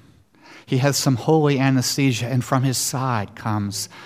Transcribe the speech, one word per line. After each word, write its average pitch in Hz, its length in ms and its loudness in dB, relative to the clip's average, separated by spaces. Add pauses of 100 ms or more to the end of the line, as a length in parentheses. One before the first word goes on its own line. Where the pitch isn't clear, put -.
(640)
He 135 140 -2
has 135 180 2
some 135 200 2
holy 147 420 2
anesthesia, 131 680 2
and 123 180 -2
from 131 180 0
his 131 160 0
side 123 560 -4
comes 104 540 -6 (180)